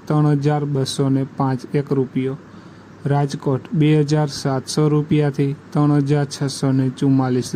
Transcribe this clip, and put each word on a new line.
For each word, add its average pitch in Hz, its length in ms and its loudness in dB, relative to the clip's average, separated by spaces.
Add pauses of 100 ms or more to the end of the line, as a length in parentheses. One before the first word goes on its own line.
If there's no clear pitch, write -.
ત્રણ 151 380 2
હજાર 147 300 0
બસો 135 400 -2
ને 135 80 2 (160)
પાંચ 131 220 0 (180)
એક 139 100 -4 (100)
રૂપિયો. 131 380 -4 (760)
રાજકોટ 143 680 -2
બે 151 100 4 (200)
હજાર 151 180 0 (120)
સાતસો 135 420 -2 (120)
રૂપિયાથી 147 600 0 (160)
ત્રણ 147 380 2
હજાર 143 240 0
છસો 139 380 -2
ને 131 260 2
ચુમ્માલીસ 131 580 2